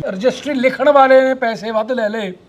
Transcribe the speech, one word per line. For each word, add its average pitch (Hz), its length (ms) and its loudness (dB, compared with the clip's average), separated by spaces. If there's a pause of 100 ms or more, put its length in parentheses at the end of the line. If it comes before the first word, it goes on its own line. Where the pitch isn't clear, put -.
ਰਜਿਸਟਰੀ 226 480 -4
ਲਿਖਣ 262 360 0
ਵਾਲੇ 262 320 6
ਨੇ 262 120 2
ਪੈਸੇ 226 380 -6
ਵੱਧ 220 200 -4
ਲੈ 226 180 -4
ਲਏ 208 240 -8 (160)